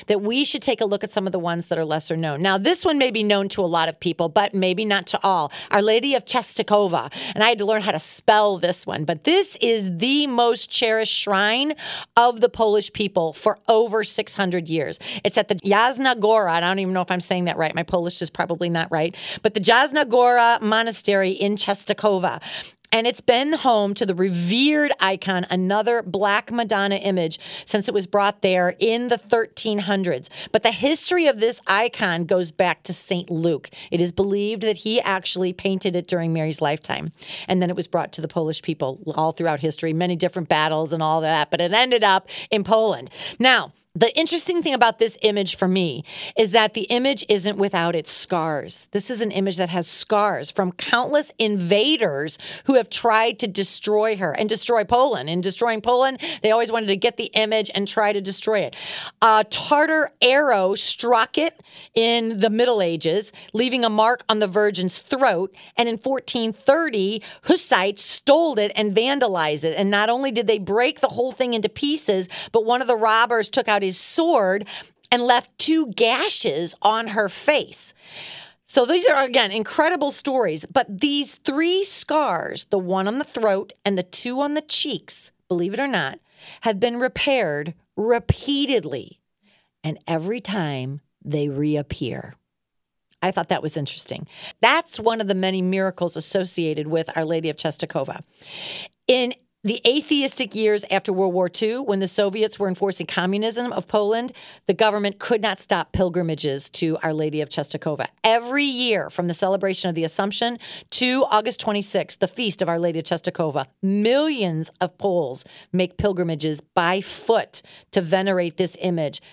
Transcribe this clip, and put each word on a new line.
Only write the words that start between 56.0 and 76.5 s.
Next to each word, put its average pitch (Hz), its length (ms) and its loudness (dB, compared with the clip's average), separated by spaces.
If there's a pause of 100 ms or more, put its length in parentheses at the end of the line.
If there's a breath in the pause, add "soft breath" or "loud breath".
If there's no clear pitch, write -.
they 214 100 4
always 226 180 2
wanted 220 180 -2
to 196 80 2
get 240 200 0
the - 180 -8
image 214 400 0
and 196 140 -2
try 208 240 2
to 202 80 -2
destroy 196 400 -2
it. 135 160 -6 (440 loud breath)
A 220 300 6
Tartar 311 600 2 (100)
arrow 247 540 4
struck 240 600 0
it - 240 -2 (320 loud breath)
in 226 460 0
the 214 120 2
Middle 233 300 2
Ages, 165 520 -2 (200 loud breath)
leaving 240 320 0
a 220 60 2
mark 220 380 2
on 214 100 0
the 208 80 0
Virgin's 185 540 0
throat. 220 520 0 (240 loud breath)
And 233 120 2
in 226 100 -4
fourteen 247 540 -4
thirty, 226 680 0 (240 loud breath)
Hussites 208 600 2
stole 285 560 4
it 208 160 2
and 208 180 0
vandalized 190 720 0
it. 160 120 0
And 196 140 2
not 208 180 2
only 262 220 0
did 220 160 -2
they 208 120 4
break 214 420 0
the 269 80 2
whole 247 240 -4
thing 247 220 -2
into 220 160 0
pieces, 220 580 -2 (240 loud breath)
but 220 120 4
one 240 160 2
of 254 60 -4
the 240 80 4
robbers 220 540 2
took - 180 0
out 208 220 2
his - 0 - (100)
sword 214 680 2 (440 loud breath)
and 240 120 2
left 240 340 2
two 311 360 0
gashes 226 920 0